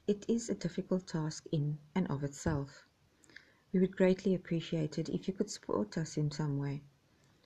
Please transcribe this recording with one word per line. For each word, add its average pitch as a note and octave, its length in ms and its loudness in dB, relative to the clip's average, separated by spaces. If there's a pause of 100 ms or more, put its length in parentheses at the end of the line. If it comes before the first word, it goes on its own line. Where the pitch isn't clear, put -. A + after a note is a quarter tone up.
it G#3 200 0
is A#3 220 0
a G#3 60 0
difficult F#3 520 -4
task D#3 460 -4
in D3 240 0 (180)
and F3+ 140 0
of C#3+ 140 -2
itself. C#3+ 640 -4 (840)
We F#3 80 4
would F#3+ 160 4
greatly F#3 400 6
appreciate E3 600 -2
it D#3+ 100 -2
if - 200 -2
you F#3+ 60 -2
could G#3 160 0
support - 480 -2
us D#3+ 200 -2
in D3+ 140 2
some D3 260 0
way. C#3 260 -4 (640)